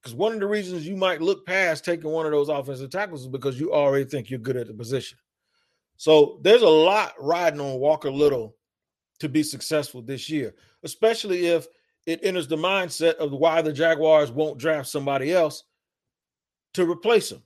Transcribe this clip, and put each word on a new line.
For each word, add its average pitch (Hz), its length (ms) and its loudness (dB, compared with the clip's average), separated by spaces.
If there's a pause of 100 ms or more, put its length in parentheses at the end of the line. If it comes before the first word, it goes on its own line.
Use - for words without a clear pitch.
'Cause 117 120 -14
one 214 200 -2
of 220 40 -6
the 202 80 -2
reasons 180 400 -4
you 196 80 -8
might 185 260 -2
look 190 240 -2
past 180 400 -2
taking 165 260 -4
one 160 160 -2
of 151 40 -2
those 147 180 2
offensive 139 420 -6
tackles 180 320 -8
is 127 40 -14
because 127 320 -6
you 156 140 -4
already 139 320 2
think 104 260 -8
you're 131 80 -8
good 123 180 -6
at 117 120 -6
the 110 60 -16
position. 117 440 -8 (800)
So 151 460 6
there's 226 200 8
a 196 60 6
lot 175 500 4
riding 160 420 -2
on 135 200 -4
Walker 147 320 0
Little 135 440 0 (640)
to - 100 -8
be 151 140 0
successful 143 600 -6
this 131 280 -12
year, 135 240 -6 (300)
especially 214 600 0
if 170 200 0 (380)
it 165 180 -6
enters 180 240 -2
the 156 100 -2
mindset 165 580 0
of 147 180 -4
why 160 300 2
the 156 100 -2
Jaguars 156 580 4
won't 147 280 -4
draft 147 300 -2
somebody 139 440 -2
else 165 320 0 (1120)
to 180 140 2
replace 175 440 0
him. - 140 -20